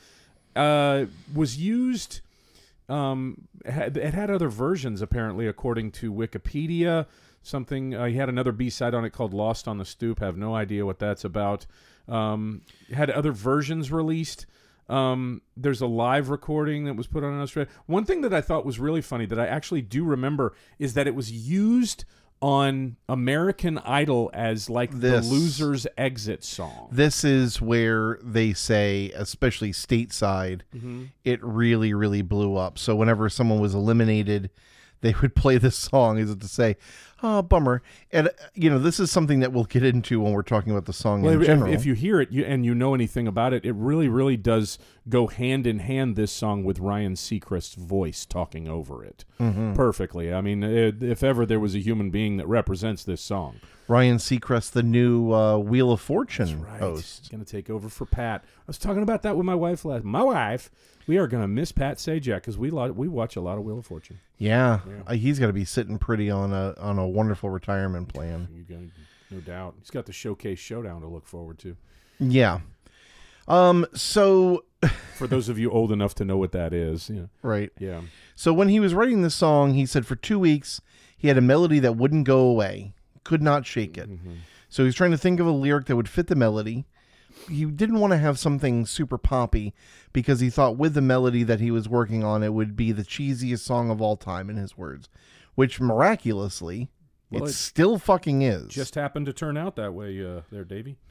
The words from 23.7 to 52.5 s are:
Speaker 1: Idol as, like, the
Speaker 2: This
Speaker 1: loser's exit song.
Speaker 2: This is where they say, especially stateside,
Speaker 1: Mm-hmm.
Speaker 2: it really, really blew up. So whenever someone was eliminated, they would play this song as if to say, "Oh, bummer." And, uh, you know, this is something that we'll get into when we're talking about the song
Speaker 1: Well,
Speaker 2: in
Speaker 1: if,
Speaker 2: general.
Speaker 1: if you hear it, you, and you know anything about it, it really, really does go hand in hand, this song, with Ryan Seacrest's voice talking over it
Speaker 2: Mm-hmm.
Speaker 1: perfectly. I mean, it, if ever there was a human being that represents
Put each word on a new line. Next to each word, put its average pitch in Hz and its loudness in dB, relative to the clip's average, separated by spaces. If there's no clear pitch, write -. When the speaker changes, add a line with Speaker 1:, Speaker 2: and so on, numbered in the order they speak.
Speaker 1:
Idol 131 0
as, 110 -4
like, 120 -2
the 135 -8
Speaker 2:
This 120 2
Speaker 1:
loser's 143 0
exit 117 -4
song. - -12
Speaker 2:
This 127 2
is 131 4
where 113 2
they 113 2
say, 101 0
especially 107 -2
stateside, 95 -2
Speaker 1:
Mm-hmm. 123 -14
Speaker 2:
it 123 -2
really, 113 2
really 104 2
blew 101 0
up. 92 -4
So 110 0
whenever 110 6
someone 113 4
was 101 2
eliminated, 107 4
they 113 4
would 131 2
play 131 6
this 123 4
song 117 4
as 107 0
if 104 -6
to 95 -12
say, 110 2
"Oh, 214 2
bummer." 151 4
And, 160 4
uh, - -2
you 160 4
know, 139 4
this 160 2
is 180 2
something 147 2
that 127 0
we'll 123 2
get 120 0
into 123 2
when 104 0
we're 101 0
talking 107 0
about 98 -4
the - -6
song 104 0
Speaker 1:
Well, 160 4
Speaker 2:
in 156 6
Speaker 1:
if, 170 4
Speaker 2:
general. 143 6
Speaker 1:
if 131 0
you 139 2
hear 170 2
it, 131 0
you, 135 0
and 131 0
you 120 2
know 127 2
anything 120 0
about 113 0
it, 123 -2
it 123 -2
really, 139 2
really 131 2
does 110 0
go 117 4
hand 127 -2
in 110 0
hand, 127 -2
this 107 0
song, 101 -2
with 92 0
Ryan 101 -2
Seacrest's - -6
voice 90 -4
talking 82 -8
over 71 -10
it - -20
Speaker 2:
Mm-hmm. 110 0
Speaker 1:
perfectly. 92 0
I 92 -2
mean, 101 -2
it, 110 2
if 123 -2
ever 127 4
there 110 2
was 101 -2
a 104 -2
human 104 0
being 104 -2
that 95 -4
represents 104 -2